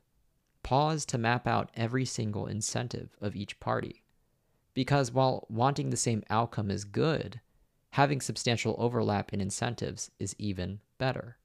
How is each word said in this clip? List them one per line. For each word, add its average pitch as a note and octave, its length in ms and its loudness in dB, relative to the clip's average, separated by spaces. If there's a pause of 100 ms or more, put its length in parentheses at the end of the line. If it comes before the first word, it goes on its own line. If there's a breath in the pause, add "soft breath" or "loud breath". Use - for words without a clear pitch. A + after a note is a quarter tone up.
(640)
pause D3 420 2
to - 140 -2
map A#2 280 2
out A2+ 300 2
every A#2+ 300 0
single G#2 400 -2
incentive - 760 -4
of G#2 160 -4
each - 240 -8
party. - 420 -4 (720)
Because C3+ 400 2
while B2+ 380 2
wanting C3+ 400 2
the B2 80 0
same A2+ 320 2
outcome G#2+ 400 0
is G2+ 140 -2
good, A#2 540 0 (560)
having C#3 260 4
substantial A2+ 580 0
overlap A2 540 2
in G2+ 80 -2
incentives G2+ 800 -4
is G2+ 180 -6
even F#2+ 400 -4 (180)
better. B2+ 480 -4